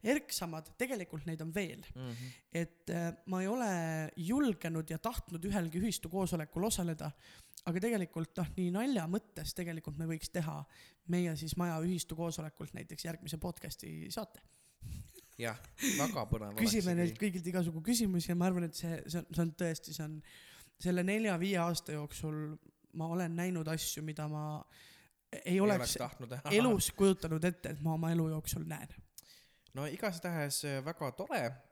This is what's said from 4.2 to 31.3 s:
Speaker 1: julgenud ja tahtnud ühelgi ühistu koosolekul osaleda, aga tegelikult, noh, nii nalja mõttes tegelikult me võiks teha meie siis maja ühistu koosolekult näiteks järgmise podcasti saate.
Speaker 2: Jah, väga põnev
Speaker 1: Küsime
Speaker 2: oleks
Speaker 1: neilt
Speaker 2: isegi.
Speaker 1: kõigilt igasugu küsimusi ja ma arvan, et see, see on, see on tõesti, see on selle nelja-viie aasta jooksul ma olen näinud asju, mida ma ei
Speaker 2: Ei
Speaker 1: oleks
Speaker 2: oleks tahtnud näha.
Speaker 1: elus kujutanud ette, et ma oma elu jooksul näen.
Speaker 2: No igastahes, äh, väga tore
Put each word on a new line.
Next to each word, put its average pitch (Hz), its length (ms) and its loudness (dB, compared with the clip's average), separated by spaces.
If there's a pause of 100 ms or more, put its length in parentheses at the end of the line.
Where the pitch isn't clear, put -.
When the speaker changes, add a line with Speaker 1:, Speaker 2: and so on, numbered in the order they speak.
Speaker 1:
julgenud 165 720 2
ja 156 80 -4
tahtnud 185 480 -4
ühelgi 175 320 2
ühistu 190 300 0
koosolekul 175 560 0
osaleda, 156 420 0 (560)
aga 175 160 0
tegelikult, 190 560 0
noh, 170 160 -2
nii 180 240 2
nalja 240 320 2
mõttes 165 480 -4
tegelikult 160 400 -6
me 165 80 -2
võiks 160 240 -4
teha 156 300 -2 (500)
meie 175 240 2
siis 151 240 -4
maja 175 240 2
ühistu 170 320 0
koosolekult 156 640 -6
näiteks 165 320 -8
järgmise 160 320 -6
podcasti 160 720 -8
saate. - 240 -8 (1000)
Speaker 2:
Jah, 117 160 -2 (400)
väga 147 320 0
põnev 104 300 -2
Speaker 1:
Küsime 214 320 4
Speaker 2:
oleks 170 60 4
Speaker 1:
neilt 175 140 4
Speaker 2:
isegi. - 100 -10
Speaker 1:
kõigilt 185 280 -2
igasugu 170 360 0
küsimusi 202 440 2
ja 175 80 2
ma 180 120 4
arvan, 175 180 0
et 156 100 -6
see, 170 220 -4 (100)
see 165 120 -4
on, - 120 -12
see 156 80 4
on 165 160 2
tõesti, 160 380 -2
see 156 100 -6
on 156 120 -8 (680)
selle 180 240 4
nelja-viie 196 540 2
aasta 165 340 0
jooksul 151 420 -4 (640)
ma 160 160 0
olen 175 240 0
näinud 170 320 0
asju, 156 340 -2
mida 151 240 -2
ma 151 140 -2 (920)
ei - 220 0
Speaker 2:
Ei 190 80 6
Speaker 1:
oleks 208 160 6
Speaker 2:
oleks 120 180 0
tahtnud 123 380 -6
näha. 147 180 0
Speaker 1:
elus 220 400 6
kujutanud 165 560 4
ette, - 240 -4
et 147 80 -6
ma 160 160 2
oma 165 160 2
elu 165 220 4
jooksul 156 340 -4
näen. 151 220 -8 (840)
Speaker 2:
No 139 160 -4
igastahes, 170 680 -2 (100)
äh, 135 160 -2
väga 151 320 -2
tore 196 260 0 (280)